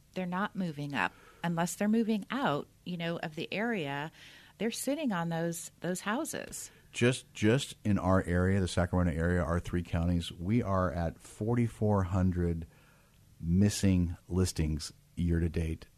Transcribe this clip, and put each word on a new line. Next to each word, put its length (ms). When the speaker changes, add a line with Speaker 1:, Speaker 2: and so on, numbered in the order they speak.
Speaker 1:
they're 120
not 300
moving 380
up 180
unless 320
they're 140
moving 420
out, 360
you 120
know, 200
of 180
the 180
area. 580
They're 140
sitting 400
on 160
those, 440
those 200
houses. 680
Speaker 2:
Just, 400
just 500
in 160
our 260
area, 360
the 80
Sacramento 500
area, 240
our 160
three 240
counties, 480
we 320
are 300
at 260
forty-four 840
hundred 640
missing 760
listings 640
year 240
to 80
date 380